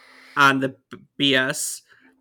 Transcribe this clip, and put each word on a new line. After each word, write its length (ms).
on 240
the 160
B-, 80
B 200
S. 480